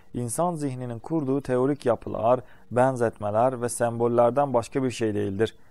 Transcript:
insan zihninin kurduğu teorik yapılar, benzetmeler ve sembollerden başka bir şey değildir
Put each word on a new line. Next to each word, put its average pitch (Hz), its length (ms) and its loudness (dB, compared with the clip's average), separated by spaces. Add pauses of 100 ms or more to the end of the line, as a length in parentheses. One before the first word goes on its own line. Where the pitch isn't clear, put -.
(140)
insan 123 400 -2
zihninin 127 440 -6
kurduğu 143 420 -2
teorik 131 460 0
yapılar, 110 540 0 (300)
benzetmeler 117 920 0
ve 120 60 0
sembollerden 120 840 2
başka 123 280 0
bir 131 80 0
şey 110 240 -2
değildir 101 400 -2 (160)